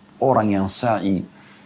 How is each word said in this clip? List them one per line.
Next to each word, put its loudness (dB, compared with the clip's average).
orang 2
yang 0
sa'i. -2